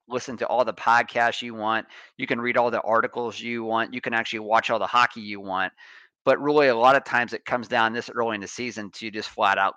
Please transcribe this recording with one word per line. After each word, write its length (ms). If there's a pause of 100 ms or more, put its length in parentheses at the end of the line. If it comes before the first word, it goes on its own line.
listen 300
to 80
all 180
the 80
podcasts 680
you 120
want. 320 (300)
You 100
can 140
read 160
all 140
the 100
articles 600
you 220
want. 320
You 60
can 140
actually 260
watch 300
all 80
the 80
hockey 340
you 180
want. 340 (520)
But 160
really, 280
a 60
lot 220
of 80
times 280
it 120
comes 240
down 240
this 180
early 240
in 60
the 80
season 440
to 180
just 180
flat 300
out 180